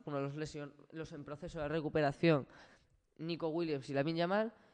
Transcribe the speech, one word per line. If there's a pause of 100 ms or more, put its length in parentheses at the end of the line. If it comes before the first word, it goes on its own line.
bueno,
los
lesion-, (180)
los
en
proceso
de
recuperación, (680)
Nico
Williams
y
Lamine
Yamal. (200)